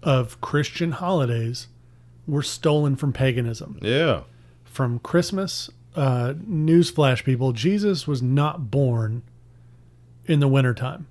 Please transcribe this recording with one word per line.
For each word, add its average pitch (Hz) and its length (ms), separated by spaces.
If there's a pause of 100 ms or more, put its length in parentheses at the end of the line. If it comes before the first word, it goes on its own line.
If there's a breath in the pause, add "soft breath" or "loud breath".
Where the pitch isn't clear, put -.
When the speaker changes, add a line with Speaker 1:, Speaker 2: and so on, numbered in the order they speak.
Speaker 1:
of 127 380
Christian 151 520
holidays 123 760 (580 soft breath)
were 147 160
stolen 147 540
from 139 160
paganism. 117 720
Speaker 2:
Yeah. 120 400 (420 soft breath)
Speaker 1:
From 120 360
Christmas, 185 720 (260)
uh, 131 380 (140)
newsflash, 156 760
people, 131 280
Jesus 190 540
was 135 160
not 139 480
born 117 520 (1040 soft breath)
in 151 140
the 143 80
wintertime. 135 640